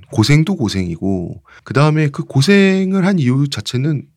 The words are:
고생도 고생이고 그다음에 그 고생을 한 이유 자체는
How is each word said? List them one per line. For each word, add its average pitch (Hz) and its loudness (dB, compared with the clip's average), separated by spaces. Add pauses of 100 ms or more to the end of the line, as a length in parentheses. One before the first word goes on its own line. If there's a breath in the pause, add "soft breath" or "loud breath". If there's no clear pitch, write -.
(120)
고생도 151 2
고생이고 92 -4 (240 soft breath)
그다음에 151 2
그 143 -8
고생을 190 2
한 196 0
이유 135 0
자체는 131 -4 (140)